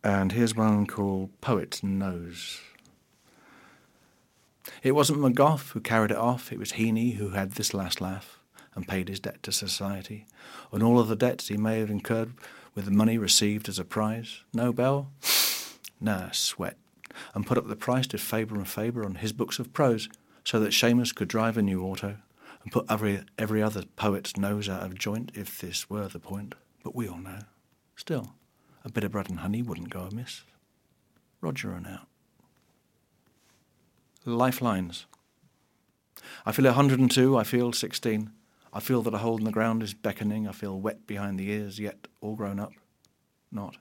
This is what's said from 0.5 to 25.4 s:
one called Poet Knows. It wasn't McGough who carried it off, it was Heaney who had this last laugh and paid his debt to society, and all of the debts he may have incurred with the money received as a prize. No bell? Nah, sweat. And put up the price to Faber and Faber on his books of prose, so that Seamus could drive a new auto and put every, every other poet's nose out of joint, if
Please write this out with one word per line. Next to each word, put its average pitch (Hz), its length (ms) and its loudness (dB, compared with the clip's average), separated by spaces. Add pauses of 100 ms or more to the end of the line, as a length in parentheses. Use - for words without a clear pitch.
one 107 300 4
called 98 560 -4
Poet - 420 -2
Knows. 92 760 -4 (2250)
It 135 120 4
wasn't 147 260 4
McGough 139 520 4
who 110 100 -4
carried 110 300 4
it - 60 0
off, 123 360 0
it 101 60 -10
was 101 140 -6
Heaney 113 420 2
who 101 160 -4
had 98 220 -2
this - 200 -2
last 95 260 -2
laugh 95 400 -8 (340)
and 87 140 -8
paid 92 220 -2
his 98 100 -8
debt - 240 -10
to 98 80 -6
society, 98 760 -6 (460)
and 104 100 0
all 120 180 8
of 110 100 4
the 110 80 2
debts 123 320 0
he 104 80 -2
may 110 220 0
have 107 100 -2
incurred 113 420 -2 (420)
with 101 120 -6
the 101 60 0
money 110 260 6
received 104 500 2
as 98 120 -6
a 90 40 -4
prize. 110 600 -4 (100)
No 120 180 2
bell? 139 400 2 (880)
Nah, 98 320 -2
sweat. - 460 -4 (560)
And 104 120 -2
put 123 120 2
up 120 100 0
the 107 80 -6
price 131 320 0
to 107 100 2
Faber 110 380 -2
and 95 120 -4
Faber 117 360 -2
on 95 120 -4
his 107 180 -4
books - 260 -4
of 120 140 -8
prose, 117 340 4 (380)
so - 160 2
that 107 100 2
Seamus 120 420 4
could 95 140 -2
drive 113 300 0
a 110 40 2
new 95 220 2
auto 98 360 -6 (440)
and - 80 -14
put - 160 0
every, 104 380 0 (120)
every 107 240 2
other 107 220 0 (140)
poet's 98 400 0
nose 101 320 0
out 92 140 -4
of 92 140 -8
joint, 110 380 -4
if 104 240 -10